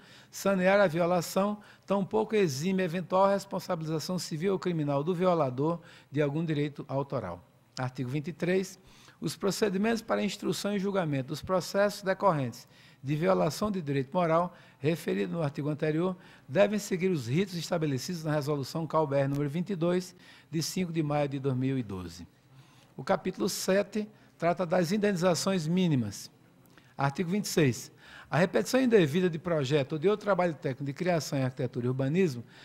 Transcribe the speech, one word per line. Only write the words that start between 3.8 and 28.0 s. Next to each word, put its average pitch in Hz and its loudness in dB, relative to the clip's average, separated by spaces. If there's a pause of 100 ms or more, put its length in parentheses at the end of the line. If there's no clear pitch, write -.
civil 180 -2
ou 185 0
criminal 147 0
do 175 0
violador 165 2 (320)
de 139 0
algum 147 0
direito 147 -4
autoral. 120 -6 (340)
Artigo 127 -4
vinte 147 -6
e 165 -6
três. 185 -2 (400)
Os - -4
procedimentos 208 0
para 208 -2
instrução 202 -2
e 202 0
julgamento 165 -2
dos 151 -8
processos 196 0
decorrentes 180 0 (340)
de 139 -2
violação 180 2
de 190 -4
direito 139 -2
moral, 175 2 (240)
referido 180 -2
no 170 -2
artigo 143 -4
anterior, 156 -2 (320)
devem 202 2
seguir 190 0
os 151 0
ritos 180 0
estabelecidos 160 -2
na 156 -2
resolução 151 -2
cau-B 151 0
R 139 2
número 143 -2
vinte 165 -4
e 202 -4
dois, 175 -2 (360)
de 160 -2
cinco 180 -4
de 160 0
maio 147 0
de 139 -6
dois 131 0
mil 131 0
e 123 -2
doze. 90 -10 (680)
O - -10
capítulo 185 -2
sete 196 0 (300)
trata 175 0
das 175 2
indenizações 190 2
mínimas. 156 0 (640)
Artigo 139 -2
vinte 208 -2
e - -8
seis. - 2 (380)